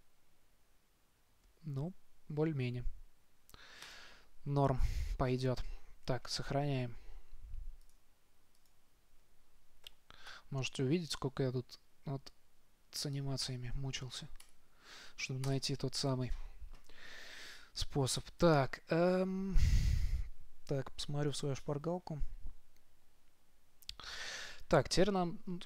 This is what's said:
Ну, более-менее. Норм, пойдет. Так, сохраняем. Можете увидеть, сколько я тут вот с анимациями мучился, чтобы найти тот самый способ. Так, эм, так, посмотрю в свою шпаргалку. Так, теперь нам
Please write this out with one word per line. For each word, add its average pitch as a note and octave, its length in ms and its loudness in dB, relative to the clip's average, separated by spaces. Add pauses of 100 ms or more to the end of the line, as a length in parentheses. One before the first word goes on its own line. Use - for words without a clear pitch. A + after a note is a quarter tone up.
(1600)
Ну, D3+ 320 -4 (340)
более-менее. C#3 560 0 (1600)
Норм, C#3 360 4 (360)
пойдет. B2+ 460 2 (420)
Так, - 240 0
сохраняем. C#3 680 0 (3500)
Можете C3+ 320 -2
увидеть, D3+ 300 2
сколько - 320 -2
я B2+ 80 2
тут - 260 -6 (260)
вот C#3 280 -6 (580)
с - 160 -6
анимациями C3+ 720 -2
мучился, C3+ 520 -6 (840)
чтобы C3 320 -4
найти C3+ 300 2
тот - 180 -2
самый B2+ 380 2 (1400)
способ. - 540 0 (100)
Так, D3+ 500 6
эм, F#3 680 4 (1080)
так, C3+ 260 0
посмотрю D3 380 0
в C3+ 60 -2
свою C#3 180 -2
шпаргалку. D3+ 640 -4 (2500)
Так, D3 200 6
теперь F#3+ 240 6
нам F3+ 260 2 (280)